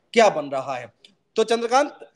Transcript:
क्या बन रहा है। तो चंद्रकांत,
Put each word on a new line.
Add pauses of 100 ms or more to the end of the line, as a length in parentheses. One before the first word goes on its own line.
(120)
क्या
बन
रहा
है। (440)
तो
चंद्रकांत, (180)